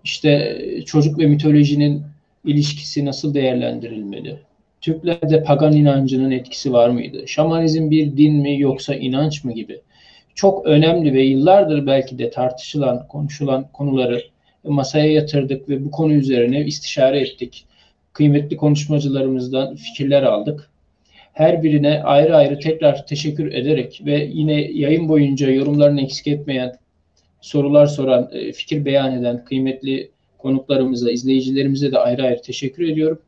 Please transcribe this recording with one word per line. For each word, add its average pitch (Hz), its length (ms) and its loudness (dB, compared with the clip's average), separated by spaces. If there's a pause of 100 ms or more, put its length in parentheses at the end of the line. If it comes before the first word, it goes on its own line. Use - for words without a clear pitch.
İşte, - 560 0
e, - 220 -10
çocuk 151 380 0
ve 156 60 4
mitolojinin 147 760 2 (420)
ilişkisi 147 600 -2
nasıl 143 280 -6
değerlendirilmeli? 120 1040 -4 (420)
Türklerde 160 640 0
pagan 151 300 4
inancının 135 580 2
etkisi 127 420 -6
var 120 160 4
mıydı? - 380 -6
Şamanizm 160 640 0
bir 151 260 2
din 151 180 6
mi 143 240 0
yoksa 135 360 -2
inanç 139 480 -4
mı 120 100 -6
gibi - 280 -12 (540)
çok 196 300 2
önemli 156 480 4
ve 131 80 4
yıllardır 147 680 4
belki 131 320 -2
de 120 100 -4
tartışılan, - 760 -4
konuşulan 139 680 -6
konuları 131 500 -2 (400)
masaya 151 480 0
yatırdık 143 580 -2
ve 139 160 -4
bu 151 60 -6
konu 151 220 0
üzerine 135 520 2
istişare 139 540 0
ettik. - 460 -8 (480)
Kıymetli 147 440 2
konuşmacılarımızdan 135 1160 -2
fikirler 139 480 0
aldık. 120 460 -2 (640)
Her 160 300 2
birine 147 400 2
ayrı 156 320 4
ayrı 143 240 4
tekrar 156 480 0
teşekkür 147 460 -6
ederek 131 520 -4
ve 147 280 -2
yine 151 280 0
yayın 156 480 0
boyunca 139 420 2
yorumlarını 143 500 2
eksik - 260 -6
etmeyen, 139 480 -4 (680)
sorular 147 440 4
soran, 143 460 0
e, 123 200 -10
fikir 147 340 -8
beyan 135 340 0
eden 120 260 -6
kıymetli 131 640 -4 (260)
konuklarımıza, 131 720 -2
izleyicilerimize 135 800 -2
de - 80 0
ayrı 123 240 0
ayrı 123 180 -2
teşekkür 143 480 -6
ediyorum. 156 380 -2